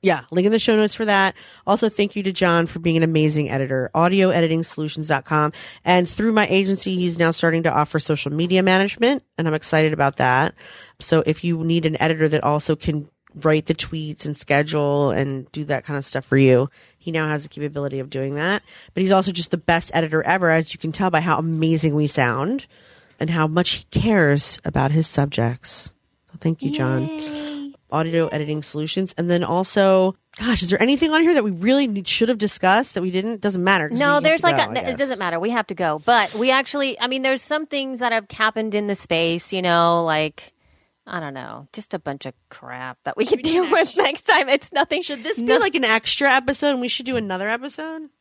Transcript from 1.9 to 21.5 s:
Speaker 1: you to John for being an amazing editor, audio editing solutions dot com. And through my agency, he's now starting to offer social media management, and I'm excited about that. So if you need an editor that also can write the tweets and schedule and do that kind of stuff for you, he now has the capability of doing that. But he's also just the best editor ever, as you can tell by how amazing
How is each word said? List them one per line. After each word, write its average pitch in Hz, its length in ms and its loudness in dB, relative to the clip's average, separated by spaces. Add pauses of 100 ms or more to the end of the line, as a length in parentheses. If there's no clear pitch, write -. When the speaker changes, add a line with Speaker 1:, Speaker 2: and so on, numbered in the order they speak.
Speaker 1:
you 202 80 -4
to 190 80 -2
John 170 340 2
for 165 140 -10
being 165 160 2
an 165 80 4
amazing 156 460 2
editor, 131 440 -2
audio 185 360 4
editing 165 340 2
solutions 156 420 -8
dot 143 180 0
com. 151 280 2 (320)
And 180 260 4
through 226 220 0
my 214 160 4
agency, 190 480 0
he's 175 240 -2
now 165 100 4
starting 165 320 0
to 160 100 0
offer 147 280 0
social 147 320 -4
media 175 320 0
management, 202 580 2 (160)
and 165 80 0
I'm 156 80 0
excited 156 380 2
about 139 240 0
that. 131 400 2 (420)
So - 260 2
if 156 200 -2
you 165 180 -2
need 165 240 0
an 156 160 0
editor 160 280 2
that 151 120 0
also 147 320 0
can 147 340 -4 (360)
write 156 220 2
the 160 100 -2
tweets 156 500 -8
and 151 100 -6
schedule 143 760 0
and 135 400 -4
do 156 140 -6
that 143 180 -4
kind 147 120 -6
of 139 80 -6
stuff - 200 -6
for - 120 2
you, 131 320 6 (300)
he 170 140 -10
now 156 160 -2
has 151 160 -4
the 151 40 -18
capability 143 520 -8
of 131 100 -10
doing 135 240 -6
that. 180 300 -4 (300)
But 185 80 0
he's 190 100 4
also 190 180 4
just 175 220 -4
the 180 40 -2
best 165 380 0
editor 160 300 0
ever, 180 260 2
as 160 240 2
you - 60 -16
can 165 100 -4
tell 185 200 0
by 160 100 2
how 165 180 0
amazing 160 560 0